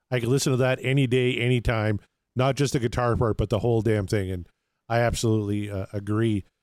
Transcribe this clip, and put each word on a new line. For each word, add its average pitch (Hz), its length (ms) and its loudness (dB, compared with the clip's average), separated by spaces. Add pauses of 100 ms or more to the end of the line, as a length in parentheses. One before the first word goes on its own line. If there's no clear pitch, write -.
I 123 100 -2
could 117 100 -2
listen 196 220 2
to 127 60 2
that 131 240 2
any 135 260 2
day, 123 300 2
anytime, 113 640 0 (360)
not 131 200 2
just 139 180 0
the 147 60 0
guitar 120 360 0
part, 110 220 0
but 104 120 -2
the 104 100 0
whole 113 240 2
damn 107 240 0
thing." 95 240 -2
And 90 160 -8 (420)
I 117 120 0
absolutely, 107 680 0
uh, 98 240 -6
agree. 104 500 -2 (180)